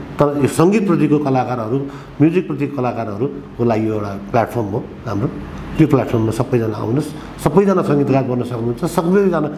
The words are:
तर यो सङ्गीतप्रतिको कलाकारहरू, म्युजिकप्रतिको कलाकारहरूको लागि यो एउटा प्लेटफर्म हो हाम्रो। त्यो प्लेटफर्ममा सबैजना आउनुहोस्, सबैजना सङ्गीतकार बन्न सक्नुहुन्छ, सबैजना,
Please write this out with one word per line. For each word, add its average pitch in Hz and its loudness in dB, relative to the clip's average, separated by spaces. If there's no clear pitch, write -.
तर 143 2
यो 127 4
सङ्गीतप्रतिको 160 2
कलाकारहरू, 123 0
म्युजिकप्रतिको 147 0
कलाकारहरूको 113 -4
लागि 117 2
यो 110 0
एउटा 104 -4
प्लेटफर्म 113 2
हो 101 -4
हाम्रो। 104 -2
त्यो 156 6
प्लेटफर्ममा 113 2
सबैजना 113 0
आउनुहोस्, 117 -4
सबैजना 185 4
सङ्गीतकार 135 2
बन्न 123 -2
सक्नुहुन्छ, 120 -4
सबैजना, 180 2